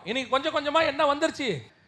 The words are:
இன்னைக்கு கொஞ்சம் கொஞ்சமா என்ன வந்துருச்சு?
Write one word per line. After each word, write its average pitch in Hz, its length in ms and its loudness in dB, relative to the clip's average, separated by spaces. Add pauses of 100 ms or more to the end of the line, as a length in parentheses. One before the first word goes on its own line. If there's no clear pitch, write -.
இன்னைக்கு 247 280 -4
கொஞ்சம் 311 240 0
கொஞ்சமா 294 300 2
என்ன 285 280 2
வந்துருச்சு? 294 580 -2 (160)